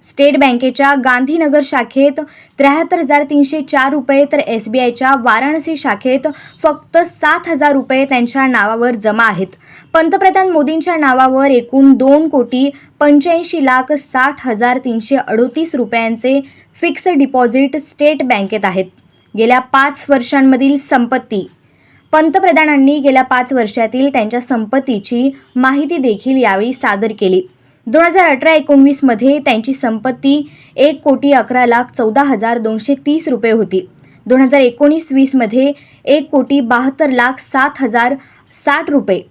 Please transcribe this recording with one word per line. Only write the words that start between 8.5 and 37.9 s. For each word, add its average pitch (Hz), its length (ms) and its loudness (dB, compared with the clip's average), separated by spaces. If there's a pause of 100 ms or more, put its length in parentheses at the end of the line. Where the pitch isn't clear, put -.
जमा 214 280 -2
आहेत. 196 240 -2 (460)
पंतप्रधान 381 560 2
मोदींच्या 320 460 -2
नावावर 262 560 2
एकूण 269 420 4
दोन 277 340 2
कोटी 262 420 -2 (300)
पंच्याऐंशी 320 680 2
लाख 262 260 0
साठ 277 480 -2
हजार 240 380 -2
तीनशे 240 380 -4
अडोतीस 262 600 -2
रुपयांचे 233 680 -2 (400)
फिक्स 339 260 -4
डिपॉझिट 269 680 0
स्टेट 294 460 -2
बँकेत 202 420 -4
आहेत. 190 200 -2 (520)
गेल्या 240 220 2
पाच 269 500 -2
वर्षांमधील 269 680 2
संपत्ती. 247 720 -4 (640)
पंतप्रधानांनी 311 880 2
गेल्या 262 240 2
पाच 254 300 -2
वर्षातील 240 600 -2
त्यांच्या 240 280 -2
संपत्तीची 247 920 -2 (240)
माहिती 277 420 -2
देखील 254 400 -2
यावेळी 220 360 0
सादर 214 460 -2
केली. 185 220 0 (460)
दोन 302 180 2
हजार 349 220 2
अठरा 302 240 2
एकोणवीसमध्ये 277 880 2
त्यांची 262 340 -2
संपत्ती 262 760 -2 (260)
एक 294 260 2
कोटी 285 300 0
अकरा 247 340 2
लाख 240 180 2 (140)
चौदा 226 260 0
हजार 233 340 -2
दोनशे 220 380 -4 (100)
तीस 320 220 -2
रुपये 233 240 -2
होती. 190 380 -2 (360)
दोन 254 160 4
हजार 269 200 4
एकोणीस 294 500 2
वीसमध्ये 262 600 0 (340)
एक 294 240 0
कोटी 277 320 0
बहात्तर 262 480 0
लाख 254 300 0
सात 269 300 -2 (100)
हजार 240 360 -2 (380)